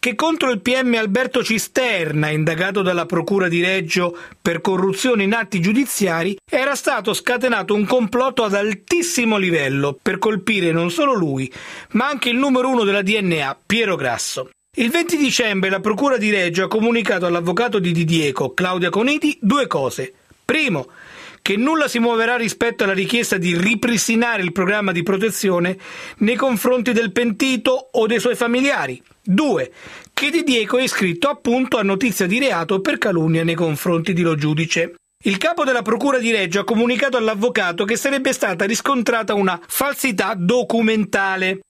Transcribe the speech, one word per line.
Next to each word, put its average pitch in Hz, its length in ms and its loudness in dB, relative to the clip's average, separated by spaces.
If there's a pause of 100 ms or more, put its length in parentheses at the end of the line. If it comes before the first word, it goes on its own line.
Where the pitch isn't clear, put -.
che 240 160 -2
contro 320 340 0
il 220 100 -2
P 254 220 0
M 247 120 2
Alberto 233 500 -2
Cisterna, 175 840 -2
indagato 165 520 -2
dalla 175 240 0
Procura 180 400 0
di 170 160 0
Reggio 180 560 -2 (240)
per 170 180 0
corruzione 196 640 0
in 196 100 2
atti 226 280 -2
giudiziari, 196 760 0 (140)
era 277 240 0
stato 220 400 -2
scatenato 233 580 0
un 208 140 2
complotto 254 560 2
ad 202 120 0
altissimo 220 840 0
livello 143 680 0
per 190 160 0
colpire 196 540 0
non 170 180 0
solo 277 240 2
lui, 135 360 -2 (400)
ma 240 180 2
anche 262 220 -2
il 233 60 0
numero 262 320 2
uno 247 140 2
della 202 200 2
D 202 200 2
N 170 200 0
A, 135 220 -4
Piero 208 300 0
Grasso. 127 560 -4 (280)
Il 233 120 2
venti 339 260 0
dicembre 214 540 2
la 196 100 -2
Procura 226 380 0
di 214 100 0
Reggio 185 360 0
ha 185 40 -6
comunicato 220 560 0
all'avvocato 185 540 0
di 175 140 0
Di 170 120 2
Dieco, 151 480 0
Claudia 180 380 0
Coniti, 285 500 0
due 254 260 2
cose. 135 460 -4 (320)
Primo, 247 440 -2 (520)
che 196 160 -2
nulla 285 320 2
si 240 100 -2
muoverà 233 380 2
rispetto 233 480 -2
alla 196 80 0
richiesta 196 460 0
di 175 180 0
ripristinare 226 840 0
il 180 100 -4
programma 196 400 0
di 175 100 -2
protezione 185 760 0 (400)
nei 220 180 2
confronti 247 560 2
del 220 180 0
pentito 254 800 0
o 220 160 2
dei 220 140 2
suoi 233 140 0
familiari. 233 680 0 (200)
Due, 190 500 2 (400)
che 285 180 -2
Di 320 120 0
Dieco 254 340 2
è 254 60 2
iscritto 196 480 0
appunto 254 480 0
a 214 40 2
notizia 196 440 0
di 196 120 0
reato 190 440 0
per - 160 -2
calunnia 165 460 2
nei 170 100 0
confronti 165 580 -2
di 170 80 0
Lo 165 140 2
Giudice. 160 640 -2 (280)
Il 190 140 0
capo 339 260 0
della 247 180 0
Procura 240 360 0
di 233 120 0
Reggio 196 300 0
ha 196 40 -2
comunicato 240 520 0
all'avvocato 220 680 0
che 220 120 -2
sarebbe 277 380 0
stata 196 320 -2
riscontrata 226 680 0
una 190 320 0
falsità 254 720 -2
documentale. 196 1300 0